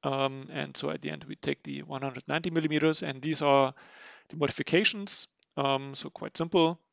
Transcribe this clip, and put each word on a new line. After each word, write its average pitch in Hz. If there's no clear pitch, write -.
Um, 135
and 147
so 143
at 135
the 143
end 147
we 135
take -
the 143
one 139
hundred 131
ninety 160
millimeters, 156
and 139
these 147
are 139
the -
modifications. 160
Um, 139
so -
quite -
simple 165